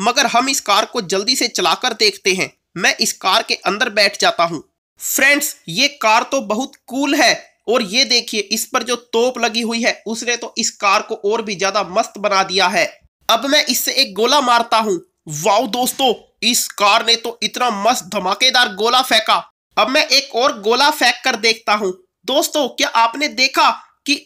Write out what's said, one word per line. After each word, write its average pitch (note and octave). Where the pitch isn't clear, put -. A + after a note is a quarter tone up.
मगर B3
हम B3+
इस -
कार A3
को B3
जल्दी G3+
से B3+
चलाकर F#3+
देखते G3+
हैं। E3+
मैं A3+
इस A3
कार G3
के A#3+
अंदर G#3+
बैठ G3+
जाता F3
हूँ। E3
फ्रेंड्स, -
ये A3+
कार A3
तो C#4
बहुत G#3+
कूल C#4
है A#3+
और C4
ये A3
देखिए, A#3
इस A3
पर B3
जो A#3+
तोप A#3+
लगी A3+
हुई A3+
है G#3
उसने A3+
तो A#3
इस A#3
कार G3+
को A3
और A3+
भी G#3
ज्यादा G3
मस्त G#3
बना G3
दिया F#3
है। F3
अब A3+
मैं C#4+
इससे -
एक A#3
गोला B3
मारता A#3+
हूँ। G#3
वाओ G3+
दोस्तों, B3
इस A#3
कार G#3+
ने A#3
तो A#3
इतना A#3+
मस्त G#3+
धमाकेदार G#3+
गोला A#3+
फेंका। A3+
अब A3
मैं C#4+
एक -
और B3
गोला B3
फेंक B3+
कर B3+
देखता A3
हूँ। G#3
दोस्तों, C#4+
क्या -
आपने A#3
देखा B3+
कि C#4